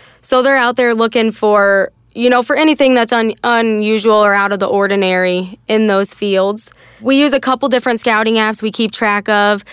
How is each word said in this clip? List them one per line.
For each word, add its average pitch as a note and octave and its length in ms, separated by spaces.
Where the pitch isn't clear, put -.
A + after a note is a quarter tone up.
So B3+ 220
they're C4+ 120
out B3 200
there A#3+ 180
looking A3+ 380
for, G3+ 600
you A#3+ 160
know, B3 140
for C#4+ 120
anything D4 380
that's A#3 180
un-, A3+ 220
unusual A3 720
or G3+ 120
out G3+ 160
of G3+ 80
the F#3+ 80
ordinary F#3 920
in A3 200
those G3 260
fields. G3+ 580
We C4+ 180
use C#4+ 140
a C4+ 60
couple C4 300
different A#3+ 300
scouting A3 360
apps A3 260
we A3 80
keep A3 220
track G#3 360
of G#3 460